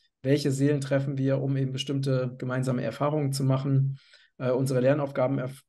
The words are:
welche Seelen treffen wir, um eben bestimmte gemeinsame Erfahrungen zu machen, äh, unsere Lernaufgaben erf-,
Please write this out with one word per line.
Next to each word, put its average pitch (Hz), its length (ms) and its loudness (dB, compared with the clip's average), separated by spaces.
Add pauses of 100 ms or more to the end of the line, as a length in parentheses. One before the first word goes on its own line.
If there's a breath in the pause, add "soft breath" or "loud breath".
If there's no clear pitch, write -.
(240 loud breath)
welche 143 280 2
Seelen 139 300 2
treffen 139 360 -2
wir, 135 240 0
um 135 160 0
eben 131 140 0
bestimmte 135 640 -2
gemeinsame 127 460 -2
Erfahrungen 143 500 -2
zu 135 100 -4
machen, 135 540 2 (400 loud breath)
äh, 127 140 -2
unsere 131 280 0
Lernaufgaben 135 600 2
erf-, 131 300 -10